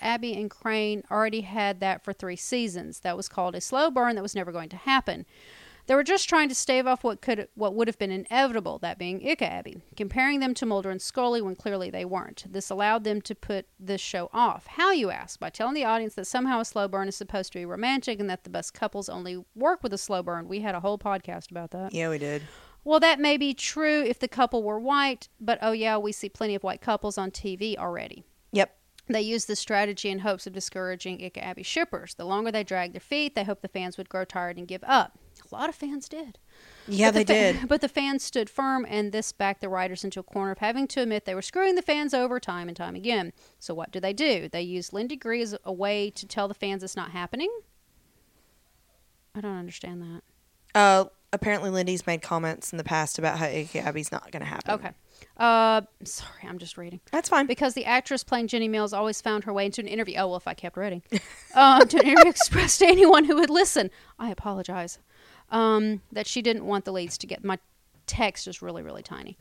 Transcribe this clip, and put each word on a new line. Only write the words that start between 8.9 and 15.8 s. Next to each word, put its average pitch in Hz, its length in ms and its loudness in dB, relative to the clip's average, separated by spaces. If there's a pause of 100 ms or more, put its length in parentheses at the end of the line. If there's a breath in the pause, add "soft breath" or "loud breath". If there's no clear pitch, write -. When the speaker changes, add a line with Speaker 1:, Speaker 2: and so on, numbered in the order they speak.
Speaker 1:
being 185 220 -6
Ika 285 320 -2
Abby, - 300 -10 (140)
comparing 262 420 0
them 262 160 0
to 254 100 -6
Mulder 196 280 -2
and 185 100 -8
Scully 240 400 -2
when 190 140 -6
clearly 185 340 -6
they 180 140 -8
weren't. 185 440 -8
This 190 220 -8
allowed 208 320 2
them 214 200 -2
to - 120 -10
put - 320 -6 (140)
this 190 200 -6
show 175 320 -6
off. 226 360 0
How, 370 240 2
you 247 180 2
ask? - 300 -12
By - 100 -6
telling 247 240 -4
the 294 100 -2